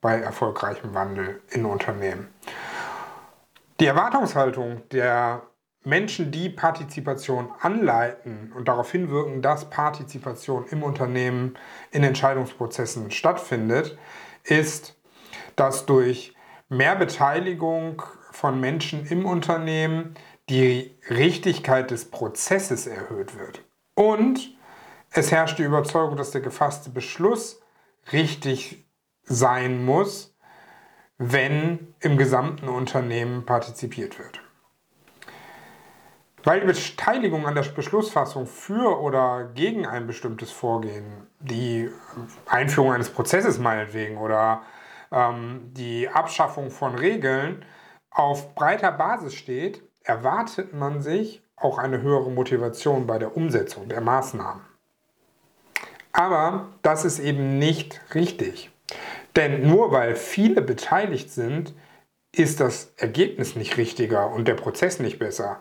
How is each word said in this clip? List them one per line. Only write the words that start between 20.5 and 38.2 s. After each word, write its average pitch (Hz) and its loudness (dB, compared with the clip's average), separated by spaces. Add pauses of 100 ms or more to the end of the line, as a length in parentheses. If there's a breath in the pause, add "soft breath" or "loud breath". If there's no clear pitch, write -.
die 127 2 (140)
Richtigkeit 131 2
des 120 -8
Prozesses 135 -2
erhöht 101 -10
wird. - -16 (320)
Und 214 4 (560 loud breath)
es - 2
herrscht 160 2
die 160 2
Überzeugung, 147 2
dass 139 -6
der 135 -4
gefasste 143 -2
Beschluss 185 -2 (500 soft breath)
richtig 143 -2 (440)
sein 127 2
muss, 147 0 (840 soft breath)
wenn 139 0
im 143 4
gesamten 131 2
Unternehmen 123 -2
partizipiert 117 -4
wird. - -16 (2000 loud breath)
Weil 170 4
die 202 2
Beteiligung 185 0
an 147 0
der 147 2
Beschlussfassung 143 -2